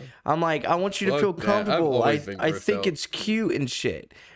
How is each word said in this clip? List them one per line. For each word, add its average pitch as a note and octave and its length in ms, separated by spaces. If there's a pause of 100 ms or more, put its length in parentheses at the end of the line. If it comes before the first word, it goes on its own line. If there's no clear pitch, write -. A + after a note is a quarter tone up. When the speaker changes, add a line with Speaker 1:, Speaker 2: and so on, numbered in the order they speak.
(240)
Speaker 1:
I'm D#3 160
like, E3 240
"I - 120
want G3 240
you G3 80
to - 40
Speaker 2:
Fuck C#3+ 80
Speaker 1:
feel G3 140
Speaker 2:
that. - 140
I've G#3 180
Speaker 1:
comfortable." D3+ 360
I, A#2 40
Speaker 2:
always D3 200
been G2 140
Speaker 1:
I D#3+ 100
Speaker 2:
grossed G2 120
Speaker 1:
think G#3 180
Speaker 2:
out. - 80
Speaker 1:
it's D#3+ 180
cute G#3+ 460
and C3 180
shit. - 420 (240)